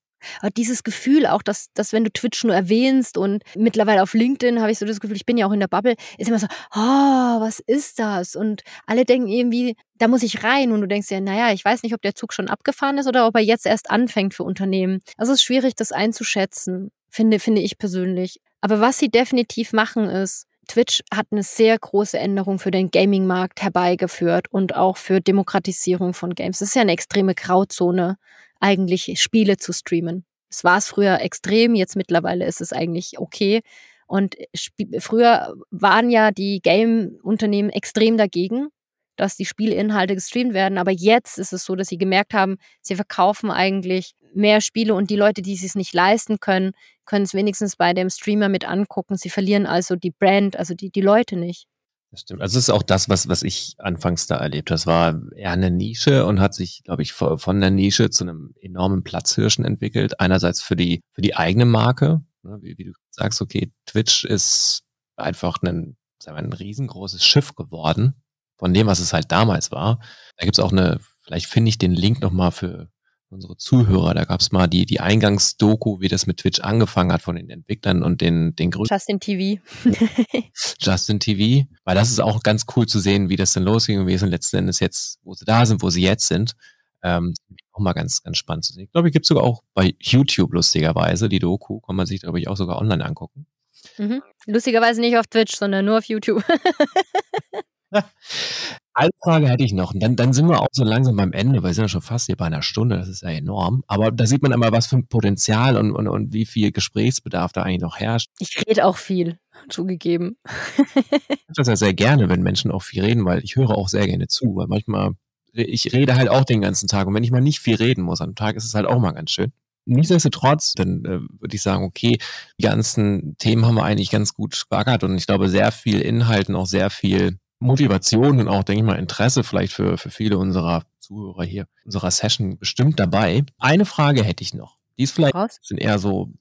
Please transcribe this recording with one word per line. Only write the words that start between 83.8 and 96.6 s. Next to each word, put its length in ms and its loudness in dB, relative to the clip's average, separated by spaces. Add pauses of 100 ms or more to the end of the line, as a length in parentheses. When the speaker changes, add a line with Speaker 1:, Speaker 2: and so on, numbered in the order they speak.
Speaker 2:
und 80 0
wie 60 2
es 80 0
dann 80 2
letzten 260 -2
Endes 240 0
jetzt, 440 -4
wo 100 -18
sie 100 -20
da 220 4
sind, 160 2
wo 80 2
sie 140 0
jetzt 260 0
sind. 240 -2 (500)
Ähm, 300 -2 (160)
das 80 -20
ist 160 -20
auch 60 -18
mal 120 0
ganz, 320 -4
ganz 140 -6
spannend 260 -6
zu 80 -6
sehen. 140 -18
Ich 80 -20
glaube, 160 2
die 20 -6
gibt's 160 2
sogar 160 4
auch 180 0 (120)
bei 260 2
YouTube, 540 2
lustigerweise, 720 0
die 120 0
Doku, 420 -4
kann 160 -8
man 80 0
sich, 160 -8
glaub 160 -6
ich, 100 -4
auch 80 -6
sogar 240 -4
online 240 0
angucken. 420 -10 (520)
Speaker 1:
Mhm. 260 -6 (220)
Lustigerweise 560 2
nicht 160 2
auf 100 0
Twitch, 300 0
sondern 260 0
nur 140 2
auf 80 -2
YouTube. 440 -2
<laughs> 40 4 (1400)